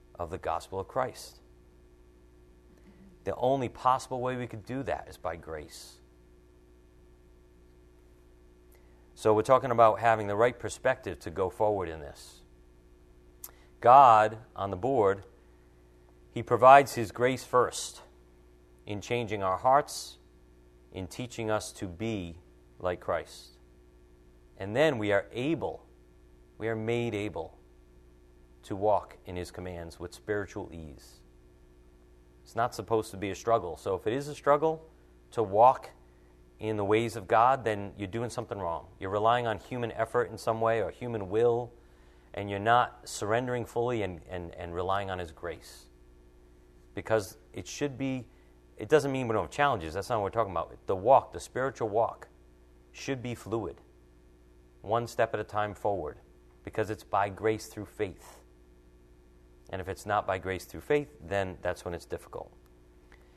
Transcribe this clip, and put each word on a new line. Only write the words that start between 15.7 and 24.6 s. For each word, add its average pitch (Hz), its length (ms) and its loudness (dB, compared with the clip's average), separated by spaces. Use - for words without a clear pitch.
he 120 100 -6
provides 127 540 10
his 110 160 -2
grace 123 320 0
first - 580 0
in 101 140 -6
changing 110 420 -4
our 92 140 0
hearts, - 600 0
in 92 140 -8
teaching 117 460 -6
us 107 220 -2
to - 140 -10
be 90 500 -6
like 90 200 -4
Christ. - 500 -6
And 98 180 -8